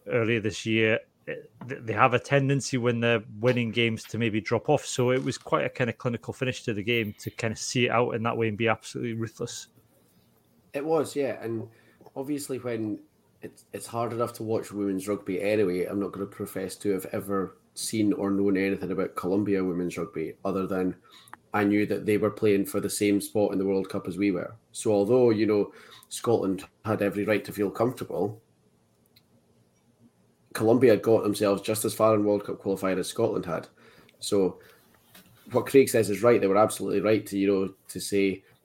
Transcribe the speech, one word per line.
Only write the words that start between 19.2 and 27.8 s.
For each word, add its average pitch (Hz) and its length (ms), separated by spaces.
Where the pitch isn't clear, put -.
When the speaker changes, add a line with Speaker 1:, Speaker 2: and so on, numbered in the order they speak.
Speaker 2:
women's 87 340
rugby 80 360
other 95 220
than 92 280
I 104 120
knew 104 240
that 98 180
they 104 120
were 104 120
playing 101 360
for 104 140
the 101 120
same 101 300
spot 101 320
in 98 40
the 95 80
World 95 240
Cup 95 180
as 87 120
we 101 100
were. 85 240
So - 200
although, 117 400
you 107 160
know, 104 240
Scotland 98 560
had 104 160
every 101 220
right 101 220
to - 80
feel 98 180
comfortable, 110 680